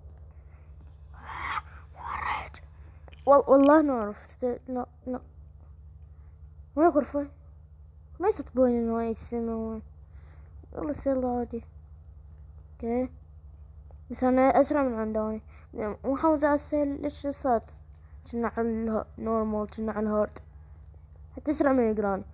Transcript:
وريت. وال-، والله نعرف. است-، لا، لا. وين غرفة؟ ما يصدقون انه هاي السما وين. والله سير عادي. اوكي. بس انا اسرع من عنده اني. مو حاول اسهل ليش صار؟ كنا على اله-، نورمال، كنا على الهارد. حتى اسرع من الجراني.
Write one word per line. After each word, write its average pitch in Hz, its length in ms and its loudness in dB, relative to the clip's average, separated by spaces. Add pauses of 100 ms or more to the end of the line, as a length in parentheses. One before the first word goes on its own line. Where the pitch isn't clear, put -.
(1900)
وريت. - 600 -8 (720)
وال-، 277 220 8
والله 285 340 10
نعرف. 233 440 -2
است-، - 180 -8 (240)
لا، 247 180 -6 (200)
لا. 247 140 -6 (1600)
وين 311 120 6
غرفة؟ 285 400 0 (920)
ما 349 80 2
يصدقون 254 420 2
انه 233 280 0
هاي 226 120 -2
السما 226 440 -6
وين. 220 280 -6 (880)
والله 311 200 -6
سير 269 340 -2
عادي. 240 380 -4 (1080)
اوكي. 240 340 -2 (1040)
بس 247 140 -2
انا 254 180 6
اسرع 277 400 4
من 254 120 0
عنده 220 360 -2
اني. 220 100 -6 (640)
مو 269 120 0
حاول 302 280 4
اسهل 294 580 0
ليش 285 240 -6
صار؟ 262 360 0 (680)
كنا 233 240 -2
على 233 120 0
اله-، 226 520 -2
نورمال، 220 460 0
كنا 220 260 -6
على 214 140 -2
الهارد. 214 320 0 (1000)
حتى 269 140 -2
اسرع 285 220 2
من 240 180 4
الجراني. 202 440 0